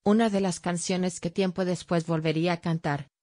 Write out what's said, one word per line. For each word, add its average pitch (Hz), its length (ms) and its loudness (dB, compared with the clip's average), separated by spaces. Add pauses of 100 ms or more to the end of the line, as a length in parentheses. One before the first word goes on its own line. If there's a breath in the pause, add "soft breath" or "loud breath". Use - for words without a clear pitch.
una 220 260 4
de 196 120 0
las 185 180 -2
canciones 180 600 -2
que 170 120 -6
tiempo 190 340 -2
después 170 400 -2
volvería 160 480 0
a 165 40 -4
cantar, 165 500 -2 (140)